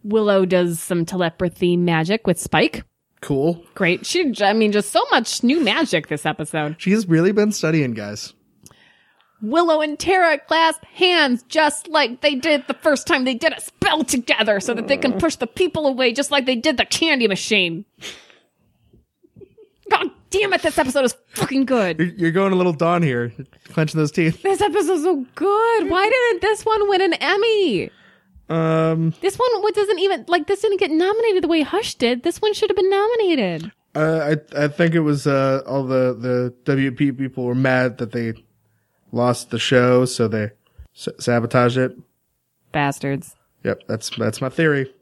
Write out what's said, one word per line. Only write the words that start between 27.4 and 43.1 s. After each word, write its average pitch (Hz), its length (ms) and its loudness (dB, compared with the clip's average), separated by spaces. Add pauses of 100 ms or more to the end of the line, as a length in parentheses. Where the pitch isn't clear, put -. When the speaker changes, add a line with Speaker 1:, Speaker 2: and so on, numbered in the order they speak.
Speaker 2:
Um, 160 720 0
Speaker 1:
This 392 160 -2
one 466 260 0
wa-, 427 80 2
doesn't 415 280 0
even, 359 300 0
like, 330 180 0
this 392 140 -2
didn't 403 180 0
get 269 140 0
nominated 392 500 0
the 330 60 -2
way 330 140 2
Hush 381 340 -4
did. 247 260 0
This - 180 -4
one 427 140 0
should 415 160 -2
have 381 60 0
been 392 140 0
nominated. 349 840 0 (220)
Speaker 2:
Uh, 156 420 0 (180)
I, 143 100 0
I 147 40 0
think 165 260 2
it 170 60 4
was, 147 260 0
uh, 135 400 2
all 135 180 -2
the, 127 340 2
the 123 360 -2 (100)
W 135 280 0
P 139 180 0
people 131 340 -6
were 123 120 -2
mad 127 420 2
that 117 140 -8
they 117 220 -4 (760)
lost 120 400 0
the 113 80 -4
show, 123 460 4
so 120 240 -2
they 104 220 -4 (460)
s-, - 120 -10 (100)
sabotaged 120 600 2
it. 127 180 -2 (760)
Speaker 1:
Bastards. 139 640 -4 (300)